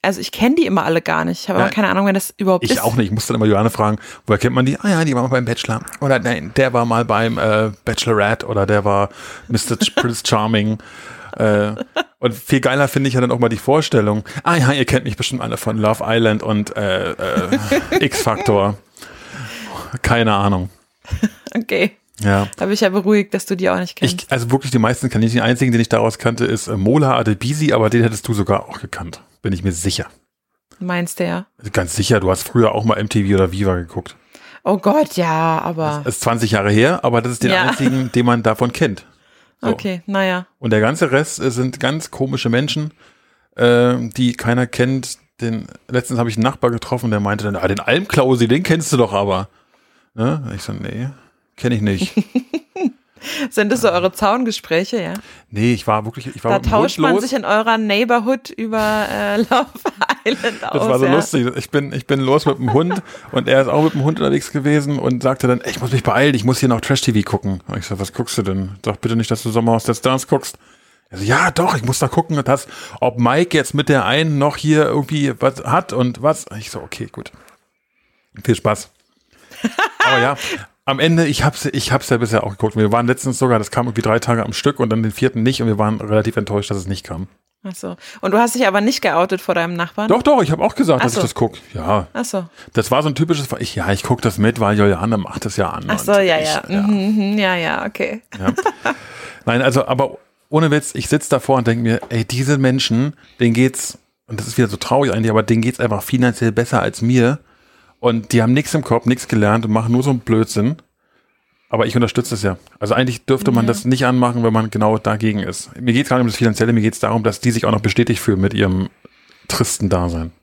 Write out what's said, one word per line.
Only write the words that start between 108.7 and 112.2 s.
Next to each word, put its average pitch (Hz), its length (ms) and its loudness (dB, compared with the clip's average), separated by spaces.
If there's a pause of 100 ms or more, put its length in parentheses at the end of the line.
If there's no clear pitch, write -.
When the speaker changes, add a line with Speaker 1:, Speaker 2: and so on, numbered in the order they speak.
Speaker 2:
im 147 100 2
Kopf, - 220 0
nichts 123 240 0
gelernt 110 340 2
und 107 80 -2
machen 113 220 2
nur 127 100 2
so 143 60 2
einen 127 100 2
Blödsinn. 113 560 0 (920)
Aber 113 160 2
ich 117 100 -4
unterstütze 120 400 2